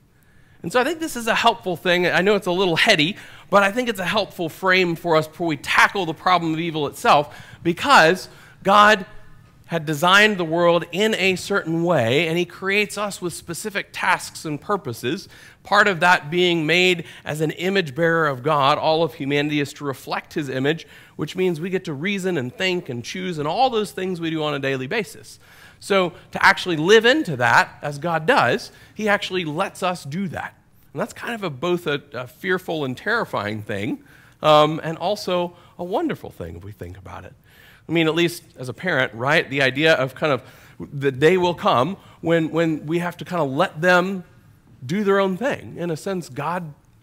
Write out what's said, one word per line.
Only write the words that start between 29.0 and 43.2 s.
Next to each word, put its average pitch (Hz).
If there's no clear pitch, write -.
actually 185
lets 175
us 180
do 170
that. -
And 143
that's 220
kind -
of 214
a, 180
both 170
a, 143
a 123
fearful 180
and 131
terrifying 113
thing, 110
um, 151
and 160
also 180
a 180
wonderful 226
thing 85
if 87
we 104
think 90
about 90
it. -
I 156
mean, 165
at 156
least 170
as 127
a 117
parent, 143
right? 131
The 139
idea 143
of 131
kind 156
of 120
the 139
day 156
will 180
come 175
when, 160
when 160
we 165
have 175
to 156